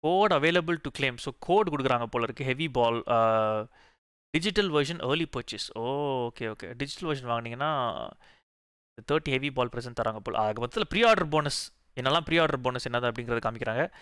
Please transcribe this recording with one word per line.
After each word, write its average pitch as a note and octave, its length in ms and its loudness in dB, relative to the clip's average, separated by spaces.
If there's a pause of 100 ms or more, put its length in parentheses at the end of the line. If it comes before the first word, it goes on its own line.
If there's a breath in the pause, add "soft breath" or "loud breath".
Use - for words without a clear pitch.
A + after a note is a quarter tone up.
Code F#3+ 240 4
available E3 500 2
to C#3 100 -8
claim. B2+ 260 -2
So, - 220 -8
கோட் G3 300 4
கொடுக்குறாங்க C3 360 2
போல A#2 200 -2
இருக்கு. A#2+ 200 -6
ஹெவி C3+ 240 -2
பால், A#2 400 2
ஆ, A2 580 4 (640 soft breath)
டிஜிட்டல் F#3 400 0
வெர்ஷன் D3 360 0
ஏர்லி D#3 300 0
பர்ச்சேஸ். - 420 -8
ஓ, A#2 120 -4 (360)
ஓகே, A#2+ 160 -8
ஓகே. G#2+ 340 -8
டிஜிட்டல் C#3+ 380 -6
வெர்ஷன் B2 160 -8
வாங்குனீங்கன்னா A#2+ 640 -2 (1160 soft breath)
தேர்ட்டி D#3 160 0
ஹெவி C3+ 220 0
பால் B2+ 220 -2
பிரசன்ட் A#2+ 200 -8 (100)
தராங்க A2 140 -2
போல. A2 220 -4
ஆக A2 280 0
மொத்தத்துல G#3+ 220 -6
ப்ரீ G#3+ 140 0
ஆர்டர் G3+ 260 6
போனஸ். D3 440 -2 (280)
என்னெல்லாம் C#3 200 2
ப்ரீ D#3+ 160 0
ஆர்டர் D3+ 240 4
போனஸ் B2+ 280 -2
என்னது A#2+ 240 0
அப்படிங்கறத A#2 340 -2
காமிக்கிறாங்க. A#2 560 -2